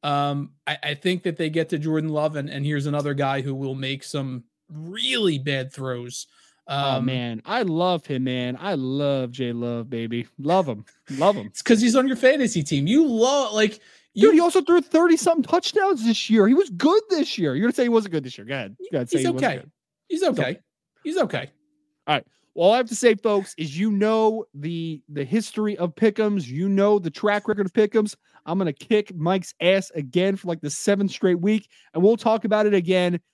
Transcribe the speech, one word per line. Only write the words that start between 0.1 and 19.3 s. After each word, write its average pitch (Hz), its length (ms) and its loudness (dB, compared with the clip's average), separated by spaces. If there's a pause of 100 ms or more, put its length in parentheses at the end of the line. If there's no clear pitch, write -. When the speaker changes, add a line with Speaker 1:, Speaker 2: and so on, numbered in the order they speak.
Speaker 1:
I, 151 160 -4
I 147 120 -4
think 180 280 -4
that 165 140 -4
they 160 120 -2
get 160 200 -2
to 156 100 -4
Jordan 156 300 -2
Love, 151 260 -2
and, 143 140 -6
and 139 160 -6
here's 147 220 -2
another 143 260 -2
guy 139 280 -2
who 135 140 -6
will 135 200 -6
make 135 280 -8
some 131 400 -8 (260)
really 190 680 -4
bad 135 340 -6
throws. 123 540 -10 (400)
Speaker 2:
Oh, 139 300 -2
Speaker 1:
Um, 120 80 -2
Speaker 2:
man. 120 400 -4
I 220 180 -2
love 175 420 0
him, 131 200 -4
man. 127 340 -4
I 190 160 -6
love 135 560 -2
J 123 220 -6
Love, 120 360 -6
baby. 117 380 -6 (100)
Love 160 300 0
him. 113 160 -8 (280)
Love 165 240 2
him. 107 120 -10
Speaker 1:
It's - 140 -14
'cause 226 200 4
he's 240 140 4
on 262 120 4
your 262 100 -2
fantasy 254 460 2
team. 143 220 0
You 285 220 4
love, 247 460 2
like, 214 260 2 (340)
you 220 160 8
Speaker 2:
Dude, 330 60 8
he 311 40 8
also 339 220 4
threw 339 200 4
thirty-something 330 640 4
touchdowns 359 600 0
this 226 240 0
year. 208 180 6
He 247 60 6
was 339 180 4
good 320 380 2
this 330 280 -2
year. 151 180 0
You're 170 100 0
gonna 240 80 0
say 262 100 0
he 240 60 2
wasn't 214 240 2
good 151 100 -2
this 127 140 -14
year. 202 80 -18
Go 131 80 -8
ahead. 107 220 -8 (160)
Go 156 80 -2
ahead, 123 100 -4
say 349 80 0
Speaker 1:
He's 131 100 0
Speaker 2:
he - 60 0